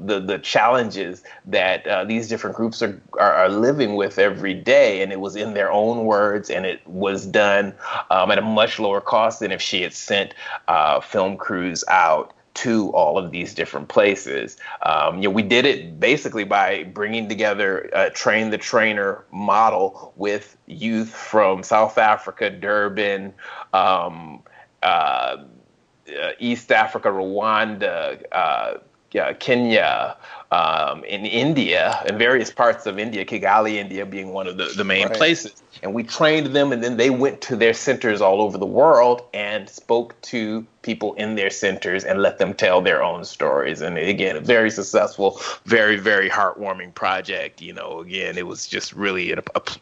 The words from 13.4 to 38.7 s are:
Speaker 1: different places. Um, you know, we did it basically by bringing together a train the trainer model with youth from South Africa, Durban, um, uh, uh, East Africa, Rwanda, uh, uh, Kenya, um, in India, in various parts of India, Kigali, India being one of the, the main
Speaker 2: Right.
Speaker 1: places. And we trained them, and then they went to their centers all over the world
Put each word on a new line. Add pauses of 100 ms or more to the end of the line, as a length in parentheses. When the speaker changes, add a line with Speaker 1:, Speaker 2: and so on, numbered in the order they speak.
Speaker 1:
different
places. (260)
Um,
you
know,
we
did
it
basically
by
bringing
together
a
train
the
trainer
model
with (100)
youth
from
South
Africa,
Durban, (400)
um, (400)
uh, (680)
uh,
East
Africa,
Rwanda, (100)
uh, (440)
uh,
Kenya, (360)
um,
in
India,
in
various
parts
of
India,
Kigali,
India
being
one
of
the, (100)
the
main
Speaker 2:
Right.
Speaker 1:
places. (220)
And
we
trained
them,
and
then
they
went
to
their
centers
all
over
the
world (120)